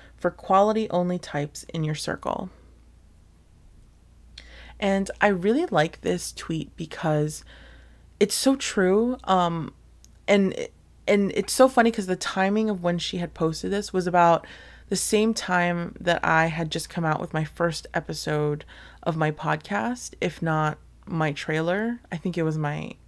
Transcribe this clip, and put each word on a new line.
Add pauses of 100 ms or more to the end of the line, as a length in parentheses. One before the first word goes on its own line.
(160)
for
quality
only
types
in
your
circle." (2250)
And (100)
I
really
like
this
tweet
because (800)
it's
so
true.
Um, (560)
and
it, (340)
and
it's
so
funny
'cause
the
timing
of
when
she
had
posted
this
was
about (420)
the
same
time
that
I
had
just
come
out
with
my
first
episode (380)
of
my
podcast,
if
not (280)
my
trailer. (120)
I
think
it
was
my, (140)